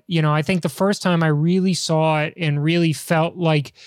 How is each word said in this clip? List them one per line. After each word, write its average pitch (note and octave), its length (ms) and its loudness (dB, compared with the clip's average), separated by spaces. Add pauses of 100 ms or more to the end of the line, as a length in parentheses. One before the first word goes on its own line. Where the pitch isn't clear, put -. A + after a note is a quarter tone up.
you E3+ 160 0
know, D3+ 100 2
I D#3 80 0
think F3+ 220 0
the F#3 40 0
first G3 360 -2
time F3 180 2
I E3 60 2
really E3+ 480 0
saw D#3 460 0
it D#3 160 -6
and D3 260 -2
really E3+ 280 2
felt E3 440 -2
like D#3 380 0 (140)